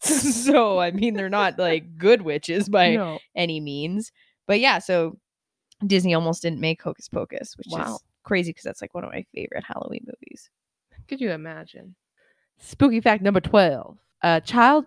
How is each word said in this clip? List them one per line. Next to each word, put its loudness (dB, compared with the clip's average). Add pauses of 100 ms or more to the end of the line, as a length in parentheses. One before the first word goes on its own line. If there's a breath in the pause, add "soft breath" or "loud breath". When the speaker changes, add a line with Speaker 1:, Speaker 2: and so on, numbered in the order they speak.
Speaker 1:
<laughs> 0
So, 4
I 0
mean, 0
they're -4
not, 0
like, -2
good 4
witches -4
by 4
Speaker 2:
No. -4 (160)
Speaker 1:
any -4
means. -6 (340)
But 2
yeah, 2
so -2 (680)
Disney 2
almost -2
didn't -6
make -4
Hocus -10
Pocus, -10
which -18
Speaker 2:
Wow. -6
Speaker 1:
is -20 (200)
crazy -4
'cause -20
that's, -12
like, -14
one -10
of -14
my -12 (100)
favorite -10
Halloween -12
movies. -20 (580)
Speaker 2:
Could -12
you -4
imagine? -14 (640)
Spooky 2
fact 2
number 2
twelve. 2 (240)
A 4
child 4